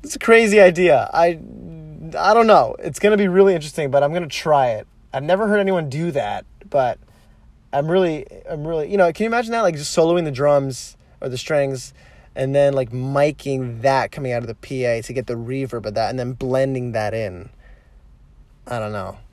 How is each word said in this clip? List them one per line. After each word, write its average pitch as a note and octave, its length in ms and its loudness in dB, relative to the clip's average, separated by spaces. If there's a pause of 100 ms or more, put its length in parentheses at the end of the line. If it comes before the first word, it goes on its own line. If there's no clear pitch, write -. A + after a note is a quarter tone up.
It's - 140 -12
a - 40 -14
crazy A3+ 420 6
idea. E3+ 520 6
I, E3+ 280 2 (760)
I F#3 160 2
don't A3+ 140 6
know. D#3 320 6
It's - 200 -10
gonna G#3 180 4
be G3+ 100 2
really F#3+ 260 6
interesting, D3+ 380 -4
but C#3 100 4
I'm D3 120 0
gonna F3 140 -6
try C#3 420 2
it. A2 180 -6 (240)
I've C3+ 120 -6
never F#3+ 220 0
heard G#3 140 2
anyone F#3 300 -2
do D#3+ 220 -6
that, G#2 340 -6 (240)
but B2+ 280 0 (760)
I'm D3 180 -2
really, F3 340 0 (240)
I'm D3+ 160 -10
really, D#3+ 240 -4
you G3+ 60 -4
know, F3 160 4
can G#3+ 140 -2
you A3+ 40 -4
imagine A#3 220 -2
that? A#3 100 -2
Like, F3 140 2
just D3 180 -8
soloing E3+ 300 4
the D3+ 80 -4
drums C#3 640 0 (240)
or - 80 -8
the B2+ 100 -8
strings C3+ 560 -4 (400)
and C3+ 220 -4
then, C#3+ 160 4
like, C3 200 -2
miking C3 880 -2
that C3 320 0
coming C3 180 -6
out A#2+ 100 -4
of A2+ 60 -10
the A2 80 -12
P C3 300 -8
A A#2 160 -2
to A#2+ 100 -14
get B2 160 -6
the B2 60 -6
reverb A#2+ 520 -8
of G#2+ 100 -8
that A2 140 -2
and B2+ 80 -6
then B2 140 -6
blending B2+ 600 -2
that G#2+ 200 -4
in. G2+ 360 -8 (1160)
I A#2+ 120 -6
don't G#2+ 140 -6
know. G2 240 -10 (160)